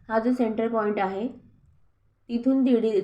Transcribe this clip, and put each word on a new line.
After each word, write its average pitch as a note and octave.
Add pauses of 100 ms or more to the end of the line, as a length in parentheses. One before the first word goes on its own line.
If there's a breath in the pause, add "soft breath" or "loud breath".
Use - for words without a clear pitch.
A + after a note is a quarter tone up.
हा A3+
जो A#3+
सेंटर A3+
पॉइंट G#3+
आहे F#3+ (1040)
तिथून C4
दीड, A#3 (200)